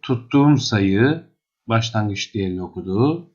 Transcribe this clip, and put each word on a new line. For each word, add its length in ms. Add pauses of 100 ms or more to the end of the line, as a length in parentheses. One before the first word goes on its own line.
Tuttuğum 560
sayı 640 (440)
başlangıç 680
değerini 300
okudu. 720